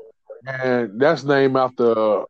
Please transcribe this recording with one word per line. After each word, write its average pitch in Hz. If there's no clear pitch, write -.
And 123
that's 147
named 135
after, 113